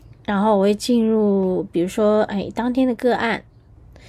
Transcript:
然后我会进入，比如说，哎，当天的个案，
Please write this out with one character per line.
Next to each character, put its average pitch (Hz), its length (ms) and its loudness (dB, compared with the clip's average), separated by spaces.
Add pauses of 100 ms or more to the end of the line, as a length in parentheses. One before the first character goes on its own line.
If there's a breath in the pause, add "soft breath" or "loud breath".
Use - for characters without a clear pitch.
(260)
然 202 160 0
后 214 160 2
我 190 60 2
会 208 100 4
进 226 340 0
入， 196 540 0 (100)
比 - 80 -2
如 175 80 0
说， 214 360 2
哎， 202 320 -4
当 240 180 -4
天 262 140 2
的 240 80 -2
个 233 200 0
案， 226 280 -4 (640 loud breath)